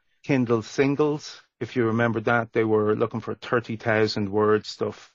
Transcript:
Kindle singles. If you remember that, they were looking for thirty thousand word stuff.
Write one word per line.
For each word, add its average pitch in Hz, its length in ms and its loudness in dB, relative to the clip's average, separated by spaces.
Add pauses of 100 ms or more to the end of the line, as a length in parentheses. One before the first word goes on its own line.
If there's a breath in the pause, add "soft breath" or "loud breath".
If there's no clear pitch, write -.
(220)
Kindle 120 400 2
singles. 143 800 -2 (180)
If - 160 -8
you 120 120 2
remember 113 340 2
that, 117 320 0
they 113 120 2
were 107 300 2
looking 113 260 -2
for 107 140 -8
thirty 117 420 -4
thousand 107 540 0
word 107 360 2
stuff. - 480 -8